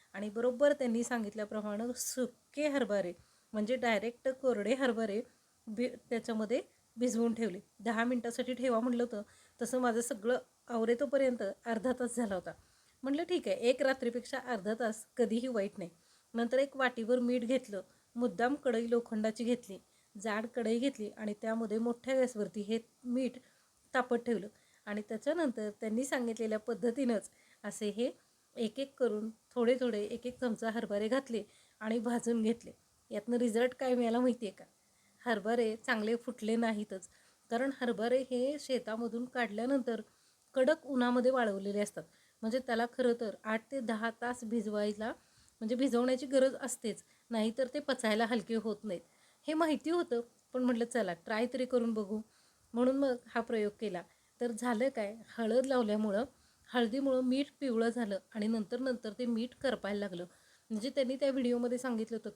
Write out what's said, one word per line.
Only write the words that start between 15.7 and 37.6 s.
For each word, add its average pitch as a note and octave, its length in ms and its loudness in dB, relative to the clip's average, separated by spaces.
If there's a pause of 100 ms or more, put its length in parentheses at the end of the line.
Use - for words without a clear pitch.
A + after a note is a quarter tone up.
नाही." F3 120 -8 (440)
नंतर A#3 260 2
एक C#4 180 0
वाटीभर B3 420 2
मीठ B3 220 2
घेतलं, A#3 400 0 (340)
मुद्दाम A#3 400 0
कढई A#3 340 0
लोखंडाची A3+ 540 0
घेतली, A3+ 360 -2 (380)
जाड G#3+ 380 -2
कढई A#3 240 2
घेतली A#3 300 -2
आणि G#3+ 320 -6
त्यामध्ये A3 360 -2
मोठ्या A#3+ 380 0
गॅसवरती A3 460 0
हे G#3+ 180 -2 (240)
मीठ B3 280 0 (600)
तापत B3+ 320 2
ठेवलं G#3 220 -2 (380)
आणि G#3 240 -6
त्याच्यानंतर A#3+ 600 -2
त्यांनी A3 340 -2
सांगितलेल्या A3+ 560 -2
पद्धतीनंच A#3 680 0 (340)
असे G#3 260 -4
हे A#3 220 -2 (440)
एक A3+ 240 -4
एक C4+ 200 -6
करून G#3+ 300 0 (260)
थोडे A#3+ 240 4
थोडे A#3 220 0
एक A3+ 260 -6
एक B3 120 -8
चमचा A3+ 300 -2
हरभरे G#3+ 380 -2
घातले A#3 360 0 (360)
आणि A3 200 0
भाजून A#3 440 2
घेतले. A#3 280 0 (380)
यातनं A3+ 280 -2
रिझल्ट A#3+ 380 2
काय B3+ 200 2
मिळाला A#3 240 2
माहिती A#3+ 260 2
आहे F#3+ 100 -8
का? - 100 -20 (600)
हरभरे A3+ 500 2
चांगले A3+ 400 0
फुटले A3+ 400 -2
नाहीतच, G#3+ 540 -2 (420)
कारण B3+ 200 0 (100)